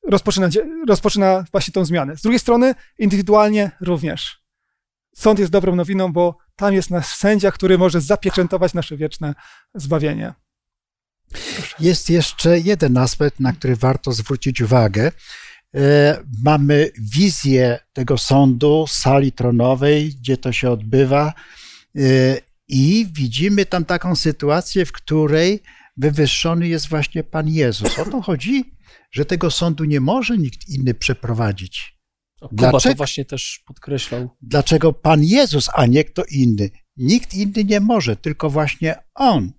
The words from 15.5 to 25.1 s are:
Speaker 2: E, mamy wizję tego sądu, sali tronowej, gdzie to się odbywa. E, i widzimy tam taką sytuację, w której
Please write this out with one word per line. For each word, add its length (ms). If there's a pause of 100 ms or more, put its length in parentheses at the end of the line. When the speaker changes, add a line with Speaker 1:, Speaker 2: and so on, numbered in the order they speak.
Speaker 2:
E, 480 (200)
mamy 560
wizję 800 (140)
tego 240
sądu, 680
sali 440
tronowej, 760
gdzie 280
to 140
się 200
odbywa. 640 (600)
E, 60 (680)
i 460
widzimy 520
tam 200
taką 300
sytuację, 680
w 60
której 720 (340)